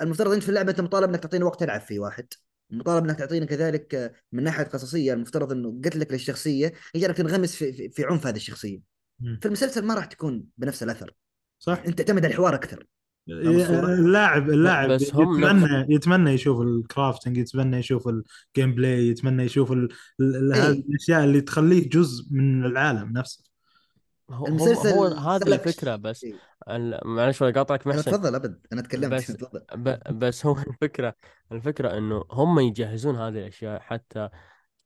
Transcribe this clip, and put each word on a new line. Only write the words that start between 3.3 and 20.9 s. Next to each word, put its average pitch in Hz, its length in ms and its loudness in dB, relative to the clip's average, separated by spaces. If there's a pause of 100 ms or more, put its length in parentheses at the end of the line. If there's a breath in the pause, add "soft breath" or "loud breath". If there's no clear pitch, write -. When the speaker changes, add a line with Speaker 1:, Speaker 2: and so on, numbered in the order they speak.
Speaker 1:
كذلك، 151 500 -4
آه، 120 180 -6 (180 soft breath)
من 123 120 -4
ناحية 156 200 -2
قصصية، 131 500 -4
المفترض 120 380 -4
إنه 123 340 -6
قتلك 160 260 -2
للشخصية 139 640 -4 (220 loud breath)
يجعلك 175 220 0
تنغمس 180 380 0
في، 135 180 -6
في، 123 160 -12
في 139 160 -4
عنف 151 220 -2
هذه 113 80 -4
الشخصية. 104 440 -10 (400)
Speaker 2:
مم. 117 220 -8
Speaker 1:
في 214 60 -4
المسلسل 208 380 -2
ما 226 80 -2
راح 190 120 -4
تكون 135 380 -8 (140)
بنفس 131 260 -6
الأثر. 113 320 -8 (440)
Speaker 2:
صح. 175 280 -2
Speaker 1:
أنت 170 100 -4
تعتمد 190 280 2
على 151 60 0
الحوار 175 240 2
أكثر. - 300 -10 (420)
فاهم 165 280 2
الصورة؟ 175 380 2
Speaker 2:
اللاعب، 175 560 4
اللاعب 151 400 4
Speaker 3:
بس 139 260 2
هم 160 280 4
Speaker 2:
يتمنى، 180 360 6
Speaker 3:
نفس 135 100 -2
Speaker 2:
يتمنى 160 420 4
يشوف 131 300 2
الكرافتنج، 123 760 -2
يتمنى 127 400 -2
يشوف 123 300 -2
الجيم 120 680 -2
بلاي، 123 320 2
يتمنى 127 360 0
يشوف 127 280 2
ال-، 123 180 0 (300 loud breath)
ال-، 131 160 2
ال-، 135 180 2
Speaker 1:
إيه. 139 80 6
Speaker 2:
هذه 143 280 4
الأشياء 151 340 2